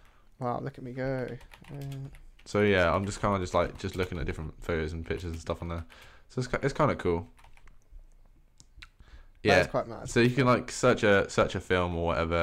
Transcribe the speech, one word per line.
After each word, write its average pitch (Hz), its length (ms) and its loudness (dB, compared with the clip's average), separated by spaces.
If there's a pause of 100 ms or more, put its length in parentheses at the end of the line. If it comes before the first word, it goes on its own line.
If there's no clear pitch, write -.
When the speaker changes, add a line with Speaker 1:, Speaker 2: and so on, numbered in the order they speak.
(400)
Speaker 1:
Wow, 123 200 -4
look 135 200 -10
at 127 40 -16
me 123 80 -12
go. 131 360 -4 (440)
Yeah. 139 80 -12 (640)
Speaker 2:
So 104 200 2
yeah, 90 300 6
I'm 95 120 2
just 101 160 -6
kinda 101 180 2
just, 90 140 -6
like, 87 240 0
just - 180 -8
looking 90 240 -4
at - 60 -4
different - 380 -8
photos 80 300 -2
and 82 120 -8
pictures 85 260 -6
and 80 80 -8
stuff 82 220 -6
on 85 80 -8
there. 85 160 -8 (440)
So - 100 -8
it's 123 80 -4
ki-, 123 160 -4
it's 139 100 0
kinda - 220 2
cool. 85 340 -2 (2250)
Speaker 1:
That 98 160 6
is 90 60 4
Speaker 2:
Yeah. - 20 -6
Speaker 1:
quite 123 200 -2
mad. 117 220 -12
Speaker 2:
So 120 100 2
you 123 120 6
can, 127 160 2
like, 117 240 2
search 120 320 2
a, 101 260 6
search 101 260 2
a 92 60 -6
film 90 340 0
or 85 120 -2
whatever, 82 360 0